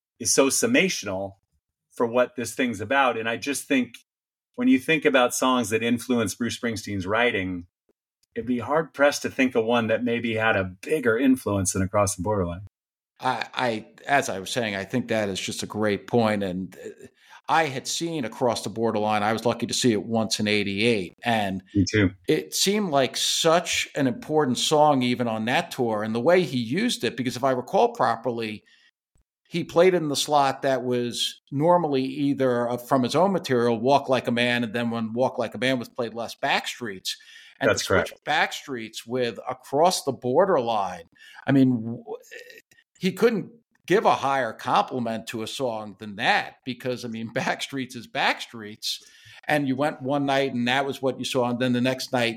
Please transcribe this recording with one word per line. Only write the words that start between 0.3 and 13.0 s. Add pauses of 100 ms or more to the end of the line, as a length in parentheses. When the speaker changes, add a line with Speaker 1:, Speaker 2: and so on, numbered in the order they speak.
Speaker 1:
so
summational (580)
for
what
this
thing's
about.
And
I
just
think (580)
when
you
think
about
songs
that
influence
Bruce
Springsteen's
writing, (680)
it'd
be
hard
pressed
to
think
of
one
that
maybe
had
a
bigger
influence
than
Across
the
Borderline. (540)